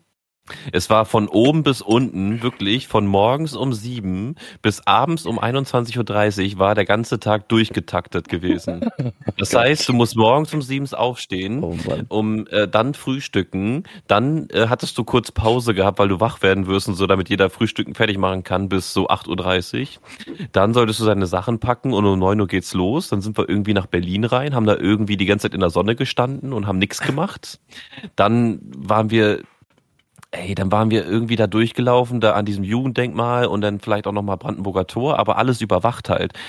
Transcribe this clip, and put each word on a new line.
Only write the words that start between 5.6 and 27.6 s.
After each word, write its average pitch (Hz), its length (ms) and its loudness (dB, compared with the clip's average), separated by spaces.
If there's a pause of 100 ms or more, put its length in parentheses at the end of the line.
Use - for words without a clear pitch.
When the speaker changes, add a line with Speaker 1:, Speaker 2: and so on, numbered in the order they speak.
Speaker 1:
Uhr 117 60 0
dreißig 101 560 0
war 98 160 4
der 101 100 2
ganze 110 340 0
Tag 107 300 0
durchgetaktet 107 800 0
gewesen. 90 560 -2 (120)
Speaker 2:
<laughs> 123 160 -4 (240)
Speaker 1:
Das 98 160 -2
Speaker 2:
Gott. - 20 6
Speaker 1:
heißt, 127 340 2
du 123 40 2
musst 117 220 2
morgens 123 380 4
um 151 80 -2
sieben 135 320 -4
aufstehen, 107 720 -4
Speaker 2:
Oh 85 100 -4
Mann. - 340 -6
Speaker 1:
um, 107 380 -2
äh, 104 200 0
dann 113 260 0
frühstücken, 123 920 -2 (240)
dann, 135 440 2
äh, 110 180 2
hattest - 280 -2
du 120 60 0
kurz 117 280 0
Pause 117 420 2
gehabt, 95 260 2
weil 101 100 4
du 92 100 0
wach 113 240 0
werden 95 240 2
wirst 98 200 0
und 101 80 -2
so, 92 120 0
damit 95 220 2
jeder 95 200 4
Frühstücken - 460 -4
fertig 107 220 0
machen 95 260 -2
kann 95 260 -2
bis 92 240 -2
so 95 160 0
acht - 180 -2
Uhr 90 100 -4
dreißig. 92 600 -4 (520)
Dann 101 220 2
solltest 110 260 2
du 110 60 0
seine 98 220 2
Sachen 98 320 -2
packen 123 340 -4
und 104 120 2
um 98 140 2
neun 95 220 2
Uhr 98 60 0
geht's 92 260 -4
los. 98 360 0
Dann 101 120 -2
sind 107 160 -6
wir - 120 -2
irgendwie 101 240 0
nach 95 140 0
Berlin 92 380 -2
rein, 131 300 -2
haben 110 120 2
da 104 80 4
irgendwie 104 420 0
die 98 80 0
ganze 101 220 2
Zeit - 80 -6
in 95 60 0
der 87 100 2
Sonne 95 240 0
gestanden 131 580 -4
und 104 140 -4
haben 95 120 -2
nix - 220 -2
gemacht. - 580 -6 (560)